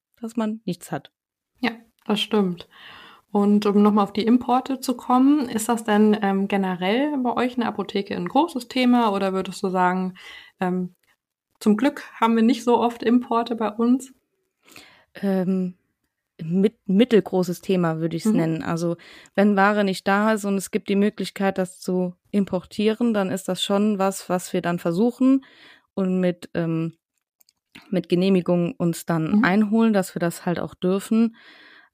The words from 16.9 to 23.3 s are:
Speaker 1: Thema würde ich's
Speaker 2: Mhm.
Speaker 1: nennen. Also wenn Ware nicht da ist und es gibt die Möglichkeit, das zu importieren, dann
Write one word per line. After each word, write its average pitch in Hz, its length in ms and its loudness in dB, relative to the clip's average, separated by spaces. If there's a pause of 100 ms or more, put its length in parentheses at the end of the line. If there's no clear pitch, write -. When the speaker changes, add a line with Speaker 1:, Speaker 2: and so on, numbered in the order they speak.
Speaker 1:
Thema 170 380 0
würde 165 180 -4
ich's 165 100 -4
Speaker 2:
Mhm. 214 100 2
Speaker 1:
nennen. 165 260 0
Also 170 340 -4 (380)
wenn 208 220 4
Ware 202 280 2
nicht 190 220 -4
da 208 260 2
ist 202 120 -2
und 196 120 -2
es 190 140 -6
gibt - 180 -6
die 196 80 0
Möglichkeit, 196 640 -2
das 185 220 -6
zu 180 340 -4 (160)
importieren, 208 840 -2
dann 190 160 -2